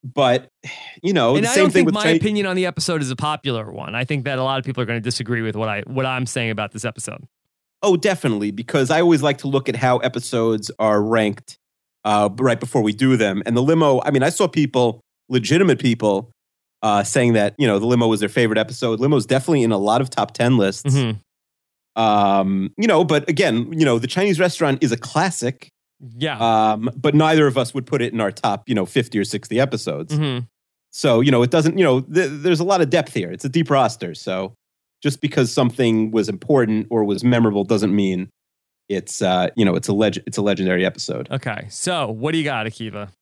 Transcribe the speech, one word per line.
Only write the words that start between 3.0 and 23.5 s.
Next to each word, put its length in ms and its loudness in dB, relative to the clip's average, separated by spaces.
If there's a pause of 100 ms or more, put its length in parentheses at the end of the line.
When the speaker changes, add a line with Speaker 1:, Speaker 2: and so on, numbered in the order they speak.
Speaker 2:
is 100 -4
a 40 -4
popular 560 -6
one. 240 -12
I 100 -2
think 200 -4
that 140 -4
a 40 -2
lot 160 -2
of 60 -8
people 160 -6
are 40 -2
gonna 160 -4
disagree 400 -4
with 140 -4
what 120 -2
I, 140 -4
what 240 -6
I'm 200 -4
saying 260 -4
about 200 -6
this 140 -12
episode. 400 -10 (580)
Speaker 1:
Oh, 140 4
definitely, 540 0
because 400 -2
I 100 4
always 220 4
like 160 0
to 80 -8
look 200 0
at 80 -2
how 240 2
episodes 760 -2
are 240 2
ranked, 560 -2 (460)
uh, 260 2 (100)
right 200 0
before 240 -2
we 100 0
do 240 2
them. 280 0
And 120 0
the 60 2
limo, 400 4
I 80 -2
mean, 100 2
I 80 2
saw 180 0
people, 540 0 (280)
legitimate 500 2
people, 500 0 (540)
uh, 200 2
saying 300 2
that, 240 2
you 80 0
know, 140 2
the 80 -2
limo 200 2
was 120 2
their 100 -2
favorite 300 0
episode. 400 -4
Limo's 260 2
definitely 380 0
in 80 2
a 80 0
lot 200 2
of 120 -2
top 220 -4
ten 240 2
lists. 380 0
Speaker 2:
Mm-hmm. 1080 -6
Speaker 1:
Um, 760 2
you 100 0
know, 160 4
but 240 2
again, 460 0